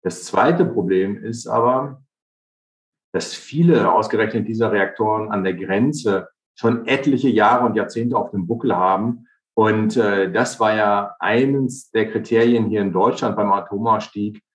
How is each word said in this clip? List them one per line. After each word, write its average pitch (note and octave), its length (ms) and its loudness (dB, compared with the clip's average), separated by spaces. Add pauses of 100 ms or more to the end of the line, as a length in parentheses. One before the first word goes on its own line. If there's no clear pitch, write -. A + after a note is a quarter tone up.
Das - 220 -6
zweite E3+ 400 2
Problem G2 600 0
ist A#2 240 -10
aber, B2+ 540 -2 (1080)
dass - 220 -6
viele C3 580 2
ausgerechnet A2 540 0
dieser A2+ 240 -2
Reaktoren G#2+ 640 -2
an G2 100 -2
der F#2+ 120 -2
Grenze G2 760 -2 (260)
schon A#2 320 -2
etliche C3+ 440 0
Jahre A2+ 360 4
und G#2 80 0
Jahrzehnte A2+ 420 -2
auf - 140 -2
dem F#2+ 160 -4
Buckel A#2 300 -2
haben. F#2+ 500 0 (280)
Und, G#2+ 440 2
äh, G2 340 2
das A#2+ 280 -2
war G#2+ 140 2
ja G#2 440 0
eines C3 720 0
der A2 200 0
Kriterien A2+ 600 2
hier G#2+ 100 0
in G2 100 0
Deutschland G#2+ 460 0
beim G2+ 160 0
Atomausstieg G#2 920 -4 (120)